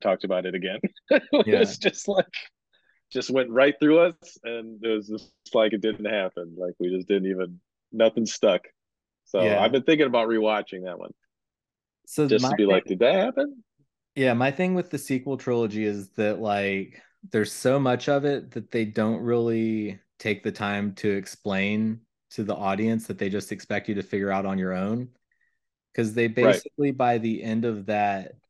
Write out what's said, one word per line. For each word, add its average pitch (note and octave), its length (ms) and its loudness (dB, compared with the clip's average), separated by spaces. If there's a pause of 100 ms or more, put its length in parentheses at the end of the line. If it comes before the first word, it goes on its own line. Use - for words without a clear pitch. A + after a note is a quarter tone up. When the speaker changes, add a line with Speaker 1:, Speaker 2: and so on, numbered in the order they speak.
Speaker 1:
talked F#2+ 240 0
about F#2 220 -2
it F2+ 80 -4
again. F#2+ 260 -6 (300)
<laughs> - 0 -
It - 360 2
Speaker 2:
Yeah. G#3 120 4
Speaker 1:
was G3 200 0
just - 300 -4
like, F#3+ 180 2 (840)
just B2+ 180 -4
went B2 200 0
right C#3 300 4
through D3+ 200 6
us, E3+ 160 4 (260)
and A2+ 420 -10
it A2+ 40 -2
was G#2+ 200 -2
just G#2+ 240 -10 (220)
like A2 180 4
it G#2 80 0
didn't G#2 260 -2
happen. F2+ 520 -4
Like, F2+ 220 -6
we F2+ 100 -2
just F#2 160 -4
didn't F#2+ 240 2
even, F2+ 300 -6 (320)
nothing A2+ 340 2
stuck. G2+ 360 2 (640)
So G2+ 160 -2
Speaker 2:
Yeah. F2 160 4
Speaker 1:
I've A2 140 4
been C3 120 2
thinking D3+ 240 4
about A#2 200 2
rewatching G#2+ 560 0
that F2 140 -10
one. - 140 -14 (960)
Speaker 2:
So D3+ 220 0
Speaker 1:
Just B2 200 4
Speaker 2:
my - 20 0
Speaker 1:
to C#3+ 40 0
be G#2 120 4
like, F#2+ 180 4
Speaker 2:
thing - 20 -20
Speaker 1:
"Did F#2 140 -4
that A#2+ 140 4
happen?" C4 480 -2 (520)
Speaker 2:
Yeah, C3 200 2
my B2+ 160 2
thing F#3 240 -2
with F3+ 160 -2
the C#3+ 80 -6
sequel C3+ 380 -4
trilogy A2+ 480 -2
is G2+ 280 -4
that, G#2+ 280 -2
like, G2 600 -2 (280)
there's G#2+ 220 0
so C3 260 0
much B2+ 300 0
of C#3+ 160 2
it C#3+ 280 -4
that A2 180 -12
they A#2 160 0
don't A2 340 0
really A2+ 800 -2 (180)
take G#2 240 -4
the G#2 100 -4
time G2+ 420 -4
to G#2+ 160 -2
explain G2+ 880 -2 (300)
to - 140 -6
the G2+ 100 -2
audience, A2 540 -2
that F#2+ 100 -8
they G2+ 100 -4
just G2+ 240 -6
expect G2+ 360 -6
you G#2+ 80 -4
to F#2+ 60 -2
figure G2 280 -4
out G2 160 -2
on F#2+ 120 -2
your F#2 140 -2
own. A2 380 -4 (840)
'Cause A2 200 -2
they A#2 140 2 (120)
Speaker 1:
Right. G#2 220 6
Speaker 2:
basically, C#3+ 300 -2
by B2 260 2
the A2+ 240 -2
end A2+ 240 -2
of G#2 200 -4
that, G#2 500 -2 (140)